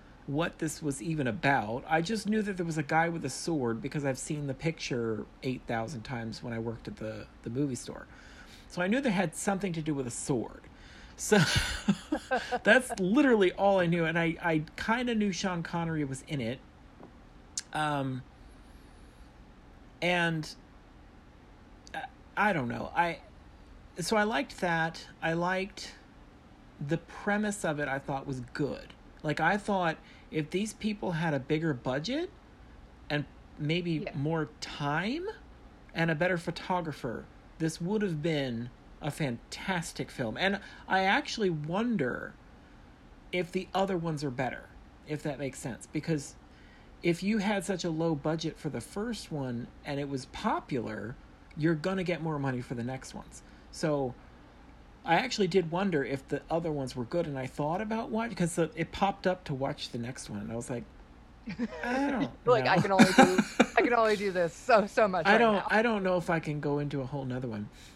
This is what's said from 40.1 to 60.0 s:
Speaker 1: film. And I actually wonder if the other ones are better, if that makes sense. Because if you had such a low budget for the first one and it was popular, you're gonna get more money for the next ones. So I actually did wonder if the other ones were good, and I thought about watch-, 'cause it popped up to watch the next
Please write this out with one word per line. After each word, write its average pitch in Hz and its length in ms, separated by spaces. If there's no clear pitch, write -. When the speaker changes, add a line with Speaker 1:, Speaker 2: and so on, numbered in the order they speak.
Speaker 1:
film. 120 260
And 190 240
I 190 160
actually 208 460
wonder 165 840
if 180 200
the 185 220
other 190 220
ones 165 280
are 143 60
better, 123 380
if 151 160
that 139 160
makes 135 220
sense. - 260
Because 156 480
if 170 200
you 214 160
had 196 260
such 185 200
a 175 60
low 165 240
budget 156 440
for 151 120
the 127 100
first 208 500
one 131 380
and 143 160
it 143 80
was 135 180
popular, 117 880
you're 160 180
gonna 185 300
get 160 180
more 156 160
money 131 220
for 123 140
the 117 100
next 127 300
ones. - 280
So 139 440
I 165 120
actually 214 320
did 170 220
wonder 170 320
if 131 260
the 143 120
other 165 220
ones 135 240
were 123 80
good, 170 220
and 139 120
I 131 80
thought 156 360
about 220 260
watch-, 226 260
'cause 170 240
it 160 320
popped - 360
up 185 180
to 151 100
watch 135 360
the 123 80
next 120 320